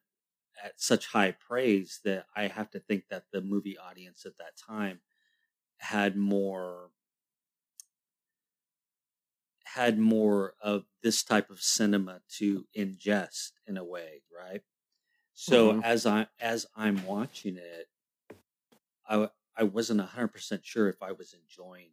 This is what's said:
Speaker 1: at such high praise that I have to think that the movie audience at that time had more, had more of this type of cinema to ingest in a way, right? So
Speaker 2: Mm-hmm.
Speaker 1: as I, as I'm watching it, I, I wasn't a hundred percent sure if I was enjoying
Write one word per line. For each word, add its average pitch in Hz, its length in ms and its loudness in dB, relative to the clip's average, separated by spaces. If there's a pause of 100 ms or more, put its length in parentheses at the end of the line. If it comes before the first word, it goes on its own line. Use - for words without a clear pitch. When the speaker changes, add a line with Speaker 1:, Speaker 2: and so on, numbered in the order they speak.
(640)
Speaker 1:
at - 180 -16
such - 260 0
high 98 240 2
praise 110 720 0
that 95 220 -2 (100)
I 104 120 -2
have 104 240 -8
to 98 80 -12
think 98 300 -4
that 95 220 -12
the 98 100 -4
movie 98 360 -4
audience 90 480 -20
at 95 120 -16
that 82 200 -18
time 101 440 -8 (760)
had 101 400 0
more, 95 720 -2 (2750)
had 120 340 2
more 107 640 4
of 104 240 0 (180)
this 113 200 2
type 107 280 2
of 92 100 -18
cinema 98 600 0 (160)
to 101 280 0 (100)
ingest 98 760 -4 (160)
in 98 100 -8
a 90 60 -8
way, 82 400 -12 (120)
right? 92 260 -12 (720)
So 117 400 6
Speaker 2:
Mm-hmm. 110 100 0
Speaker 1:
as 117 240 2
I, 110 200 4 (120)
as 117 260 -4 (100)
I'm 104 300 0
watching 101 520 -6
it, 87 320 -16 (1160)
I, 107 220 0 (260)
I 113 80 2
wasn't 107 380 0
a 92 40 -6
hundred 113 240 -6
percent - 360 -10
sure 107 240 0
if - 140 -6
I 95 80 -10
was 92 220 -14
enjoying 90 600 -20